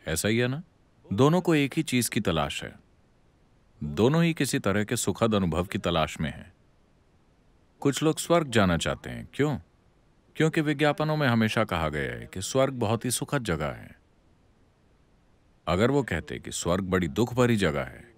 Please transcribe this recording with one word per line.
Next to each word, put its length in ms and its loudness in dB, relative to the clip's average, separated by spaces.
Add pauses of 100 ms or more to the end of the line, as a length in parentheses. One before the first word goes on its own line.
ऐसा 200 -2
ही 100 2
है 100 2
ना? 160 -6 (500)
दोनों 280 4
को 140 2
एक 180 2
ही 100 0
चीज 260 0
की 100 -2
तलाश 440 -2
है, 120 -14 (1080)
दोनों 400 2
ही 100 2
किसी 260 0
तरह 240 0
के 120 -2
सुखद 400 0
अनुभव 300 0
की 120 -8
तलाश 420 -2
में 120 -4
हैं। 220 -16 (1300)
कुछ 240 0
लोग 160 2
स्वर्ग 280 2
जाना 300 4
चाहते 320 -4
हैं। 240 -12
क्यों? 260 0 (760)
क्योंकि 260 2
विज्ञापनों 560 0
में 100 2
हमेशा 360 4
कहा 260 0
गया 220 -4
है 160 -12
कि 140 -10
स्वर्ग 320 0
बहुत 320 0
ही 60 0
सुखद 320 -4
जगह 280 -2
है। 240 -14 (1700)
अगर 240 2
वो 120 0
कहते 360 -6
कि 120 -14
स्वर्ग 320 -2
बड़ी 240 0
दुख 260 -2
भरी 220 4
जगह 280 0
है, 340 -16